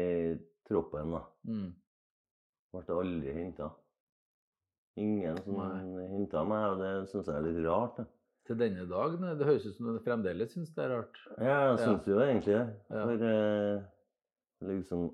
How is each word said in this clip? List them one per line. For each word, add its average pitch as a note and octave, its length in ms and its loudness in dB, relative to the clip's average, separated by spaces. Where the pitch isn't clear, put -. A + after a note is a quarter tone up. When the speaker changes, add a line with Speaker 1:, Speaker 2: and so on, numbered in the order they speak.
Speaker 1:
troppen, E2 500 -2
da. D2+ 80 -6
Speaker 2:
Mm. G#2 280 -6
Speaker 1:
Ble F2+ 160 -10
aldri E2+ 420 -2
hentet. D#2+ 460 -8
Ingen G2+ 420 0
som G2 180 -6
Speaker 2:
Nei. F#2+ 500 -6
Speaker 1:
hentet F#2+ 400 -2
meg, G#2+ 200 2
og F#2+ 160 0
det F#2+ 80 -2
synes F#2+ 240 -6
jeg D2 80 -2
er D#2 100 0
litt E2 160 0
rart, F#2+ 340 2
da. A#2 80 -6
Speaker 2:
Til A#2 140 -2
denne F#2+ 260 0
dag, A#2 300 0
ne? F3 180 -4
Det C#3+ 140 2
høres A#2 180 4
ut G2 80 -8
som A#2 140 -6
du A2+ 100 -2
fremdeles A2 540 -2
synes E3+ 180 -8
det D3 140 -4
er C3 80 0
rart. A#2 240 -4
Speaker 1:
Ja, C3 260 2
jeg C#3 160 6
Speaker 2:
Ja. A#2 80 4
Speaker 1:
synes A2+ 260 4
jo G2+ 140 6
egentlig A2 340 4
det. A2+ 220 0
Speaker 2:
Ja. A2 160 -4
Speaker 1:
For, A#2 220 0
eh, G#2 580 2
liksom, F#2 420 -2